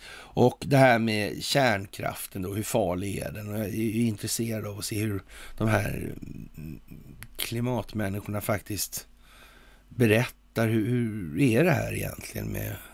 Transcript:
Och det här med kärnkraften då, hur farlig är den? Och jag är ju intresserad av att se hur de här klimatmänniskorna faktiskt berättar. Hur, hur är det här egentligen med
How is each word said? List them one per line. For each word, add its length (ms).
Och 480
det 100
här 220
med 460
kärnkraften 960
då, 120
hur 80
farlig 560
är 140
den? 160
Och 100
jag 80
är 60
ju 340
intresserad 600
av 120
att 60
se 160
hur 220
de 120
här 460
klimatmänniskorna 1040
faktiskt 640
berättar. 800
Hur, 180
hur 540
är 240
det 80
här 220
egentligen 520
med 300